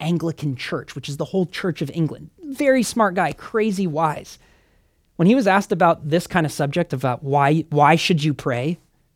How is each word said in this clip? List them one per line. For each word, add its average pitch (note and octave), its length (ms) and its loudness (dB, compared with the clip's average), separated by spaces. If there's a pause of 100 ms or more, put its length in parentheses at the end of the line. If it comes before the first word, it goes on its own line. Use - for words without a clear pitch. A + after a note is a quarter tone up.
Anglican D#3 560 -2
Church, - 380 -10
which C#3 140 -10
is C#3+ 100 -8
the D#3 80 -6
whole F#3 200 -2
Church - 360 -6
of C#3 80 -4
England. D#3 400 -4 (120)
Very C4+ 400 2
smart G3+ 320 0
guy, E3 180 0
crazy G#3+ 540 -2
wise. D3+ 520 -4 (800)
When E3+ 120 4
he A#3 60 6
was B3+ 120 2
asked G3 240 2
about E3+ 380 2
this E3 180 0
kind E3 200 0
of C3 60 -6
subject, D3+ 400 -2
about B2+ 300 -2
why, C#3+ 480 2
why D3 260 6
should D#3+ 280 0
you D#3 80 0
pray, C3+ 460 -4 (380)